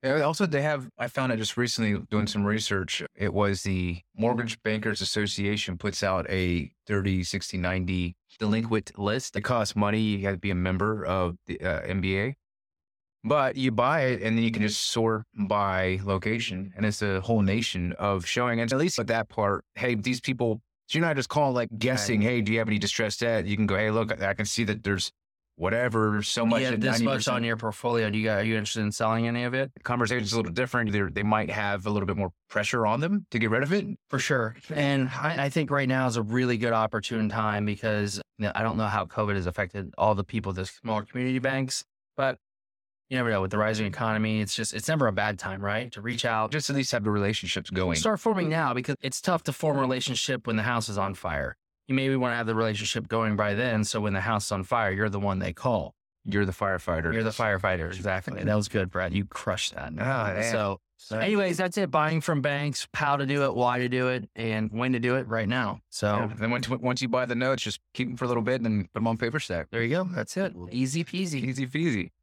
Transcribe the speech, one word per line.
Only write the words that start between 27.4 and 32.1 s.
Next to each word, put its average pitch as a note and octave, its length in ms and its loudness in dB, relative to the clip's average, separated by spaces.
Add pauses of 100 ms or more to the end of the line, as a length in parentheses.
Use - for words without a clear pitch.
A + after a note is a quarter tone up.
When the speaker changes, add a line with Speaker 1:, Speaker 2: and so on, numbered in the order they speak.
Speaker 2:
your A2+ 120 0
portfolio. A2+ 520 -2
Do G#2 80 -2
you G#2+ 80 0
got, G#2+ 140 2
are G#2 60 0
you A2 100 0
interested G#2+ 280 -2
in G#2 100 0
selling A2+ 340 0
any A#2+ 160 -2
of B2 120 -2
it? C3 200 -2
Speaker 1:
The - 80 -20
conversation's A#2 500 0
a A2+ 40 0
little F#2 160 0
different. A#2+ 400 0
They're, G2+ 180 2
they G2+ 140 -2
might G#2+ 260 2
have G2+ 340 -2
a G#2+ 60 -2
little G#2 160 0
bit F#2+ 100 -2